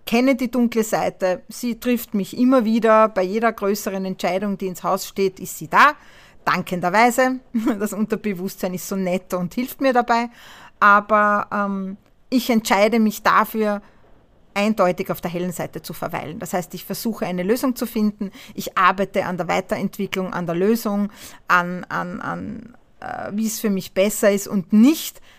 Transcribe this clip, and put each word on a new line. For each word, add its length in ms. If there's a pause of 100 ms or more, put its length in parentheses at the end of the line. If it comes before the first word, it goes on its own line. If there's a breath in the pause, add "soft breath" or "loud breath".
kenne 280
die 160
dunkle 320
Seite, 680
sie 300
trifft 360
mich 220
immer 280
wieder, 440
bei 140
jeder 300
größeren 520
Entscheidung, 540
die 80
ins 160
Haus 240
steht, 320
ist 200
sie 100
da, 240 (520 loud breath)
dankenderweise. 960 (120)
<laughs> 260
Das 140
Unterbewusstsein 840
ist 140
so 80
nett 380
und 200
hilft 260
mir 120
dabei, 380 (500 loud breath)
aber, 720
ähm, 440 (320)
ich 220
entscheide 480
mich 240
dafür, 600 (720 soft breath)
eindeutig 560
auf 100
der 100
hellen 220
Seite 300
zu 100
verweilen. 460
Das 160
heißt, 200
ich 100
versuche 420
eine 160
Lösung 340
zu 100
finden, 440 (240 loud breath)
ich 240
arbeite 480
an 100
der 120
Weiterentwicklung, 840
an 140
der 80
Lösung, 560 (360 loud breath)
an, 380
an, 380
an, 520 (260)
äh, 320
wie 140
es 140
für 100
mich 220
besser 400
ist 160
und 240
nicht 480 (180 soft breath)